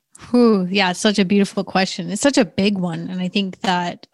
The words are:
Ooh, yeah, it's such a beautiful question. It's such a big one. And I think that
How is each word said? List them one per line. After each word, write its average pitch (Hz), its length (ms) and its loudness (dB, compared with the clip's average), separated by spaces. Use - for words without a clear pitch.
Ooh, 220 380 4
yeah, 190 220 2
it's - 80 -6
such 214 180 2
a 202 60 4
beautiful 196 400 0
question. 185 440 -2
It's 190 140 -6
such 277 160 2
a 247 60 4
big 196 340 -2
one. 170 320 -6
And 185 100 -6
I 180 80 -4
think 190 340 -4
that 180 520 -4